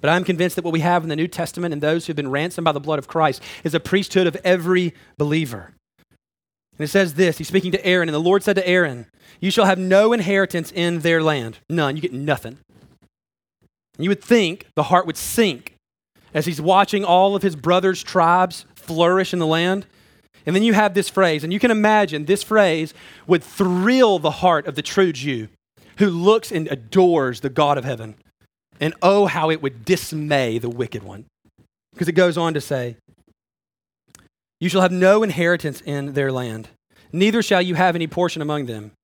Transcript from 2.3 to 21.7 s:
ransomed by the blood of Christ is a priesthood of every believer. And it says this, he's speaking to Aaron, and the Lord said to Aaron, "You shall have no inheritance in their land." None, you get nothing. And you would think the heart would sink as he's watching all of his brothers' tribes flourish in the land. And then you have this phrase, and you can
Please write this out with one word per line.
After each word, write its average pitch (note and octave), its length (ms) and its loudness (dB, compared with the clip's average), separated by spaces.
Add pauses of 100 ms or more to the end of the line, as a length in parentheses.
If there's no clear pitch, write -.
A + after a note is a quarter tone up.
ransomed E3 340 -4
by D#3 80 2
the C#3+ 80 -4
blood D3 180 -4
of B2+ 100 -10
Christ D#3 340 0 (200)
is D#3 120 -4
a E3 40 2
priesthood F#3 480 0
of D#3 160 -2
every F3+ 520 0 (240)
believer. D3 560 -4 (1040)
And D3+ 60 -4
it D3 40 -6
says F3+ 260 2
this, E3+ 240 2
he's D#3+ 100 -10
speaking F#3 240 0
to F#3+ 140 -2
Aaron, F3+ 220 2
and D3+ 60 -4
the D3+ 60 0
Lord F#3 220 2
said G3+ 140 2
to F#3 100 -2
Aaron, D#3+ 400 0 (320)
"You F#3 120 -2
shall G#3 160 4
have F#3+ 120 4
no G3 360 4
inheritance G3 600 -2
in E3+ 260 -2
their E3 220 2
land." C3 360 -2 (100)
None, D3 260 -2
you D3+ 80 -8
get E3+ 120 -6
nothing. C3+ 420 -6 (1400)
And - 80 -8
you F3+ 40 -2
would G3 140 -2
think G3+ 440 0 (100)
the D3+ 80 0
heart F3+ 220 2
would D#3+ 120 -6
sink - 560 -2 (600)
as D3+ 100 -2
he's D#3 160 -6
watching F#3+ 420 2
all F#3+ 320 4
of F3+ 80 -2
his F#3 140 -2
brothers' F3+ 460 0
tribes F3 720 0
flourish F3 580 0
in F3+ 60 -2
the E3 80 0
land. F3 400 0 (580)
And D#3 100 -2
then G3 80 2
you A3+ 120 4
have G#3 180 4
this G3 160 -2
phrase, D#3+ 340 0
and E3 120 -6
you G#3 40 -4
can A#3+ 120 2